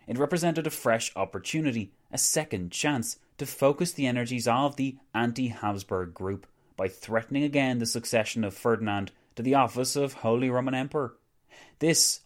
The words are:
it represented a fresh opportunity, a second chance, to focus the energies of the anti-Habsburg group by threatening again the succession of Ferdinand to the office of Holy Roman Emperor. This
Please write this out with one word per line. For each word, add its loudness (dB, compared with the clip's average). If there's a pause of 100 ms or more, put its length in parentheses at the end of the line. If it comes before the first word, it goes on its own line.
it -4
represented 2
a -2
fresh 0
opportunity, -2 (200)
a -4
second 0
chance, -2 (200)
to -6
focus 2
the 0
energies 0
of 4
the -4 (160)
anti-Habsburg -2
group -4 (320)
by 0
threatening -2
again 2
the -2
succession -2
of -2
Ferdinand 0 (240)
to -6
the 4
office 2
of 0
Holy 2
Roman 0
Emperor. -4 (640)
This 2